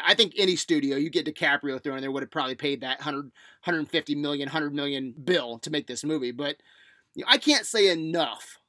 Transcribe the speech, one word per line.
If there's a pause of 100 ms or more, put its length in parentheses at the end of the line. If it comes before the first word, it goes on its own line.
I
think
any
studio,
you
get
DiCaprio
thrown
in
there,
would
have
probably
paid
that
hundred, (300)
hundred
fifty
million,
hundred
million (100)
bill
to
make
this
movie.
But, (580)
you
know,
I
can't
say
enough